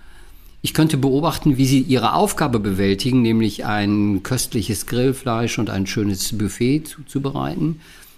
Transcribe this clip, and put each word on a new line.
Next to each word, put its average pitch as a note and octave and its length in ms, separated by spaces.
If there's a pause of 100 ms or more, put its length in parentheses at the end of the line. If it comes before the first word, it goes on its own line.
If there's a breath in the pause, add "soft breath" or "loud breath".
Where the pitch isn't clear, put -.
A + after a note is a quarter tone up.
(640 soft breath)
Ich - 100
könnte D#3 240
beobachten, C#3 640
wie C3+ 80
sie C3+ 140
ihre A#2 340
Aufgabe D#3+ 440
bewältigen, G2+ 600
nämlich A2+ 460
ein G#2 560
köstliches A2+ 640
Grillfleisch A#2+ 720
und G#2+ 100
ein G2 180
schönes G2+ 520
Buffet B2 460
zuzubereiten. C#3 960 (360 loud breath)